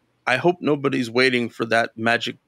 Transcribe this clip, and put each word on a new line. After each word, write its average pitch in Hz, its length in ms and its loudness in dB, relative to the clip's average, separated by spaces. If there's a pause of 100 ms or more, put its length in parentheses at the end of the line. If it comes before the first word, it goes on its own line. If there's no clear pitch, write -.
(260)
I 127 120 0
hope 175 240 2
nobody's 135 500 -2
waiting 123 380 2
for - 160 -6
that 113 300 0
magic 117 420 -2 (100)